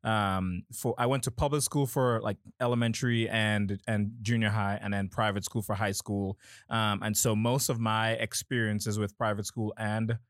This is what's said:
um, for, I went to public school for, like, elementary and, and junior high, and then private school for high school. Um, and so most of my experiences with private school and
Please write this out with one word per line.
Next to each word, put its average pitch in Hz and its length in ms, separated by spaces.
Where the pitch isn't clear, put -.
um, 95 600
for, - 240
I 123 100
went 131 160
to - 80
public 147 320
school 143 220
for, 123 360
like, 104 160
elementary 120 680
and, 104 580
and 104 240
junior 110 280
high, 101 320
and 101 120
then 98 160
private 104 340
school - 180
for 104 140
high 101 180
school. 101 440
Um, 110 340
and 107 140
so 113 180
most 120 340
of 117 100
my 113 320
experiences 110 880
with 101 180
private 107 280
school 107 320
and 110 400